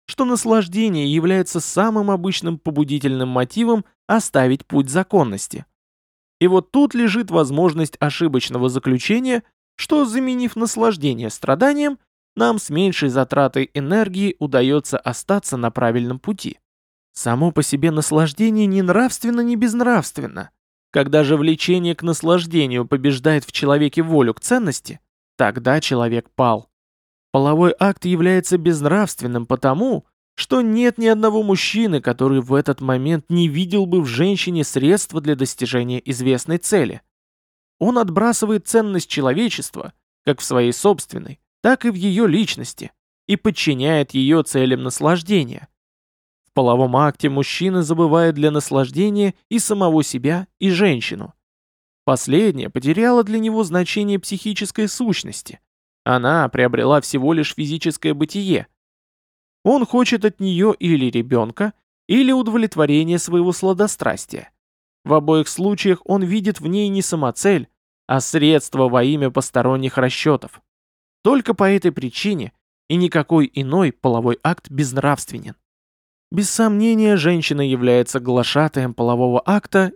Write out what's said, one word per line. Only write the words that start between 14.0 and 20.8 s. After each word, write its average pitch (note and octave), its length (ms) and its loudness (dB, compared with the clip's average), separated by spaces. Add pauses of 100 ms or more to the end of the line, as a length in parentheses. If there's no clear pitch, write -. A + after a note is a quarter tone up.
удается C3+ 580 0
остаться D3 600 -4
на A#2+ 120 -2
правильном A#2+ 480 -2
пути. - 400 -8 (560)
Само C3 380 0
по D#3 100 0
себе D3 300 0
наслаждение D#3+ 720 0
ни G3 160 2
нравственно, A#3 600 0
ни A#3+ 140 0
безнравственно. A3 920 -2 (420)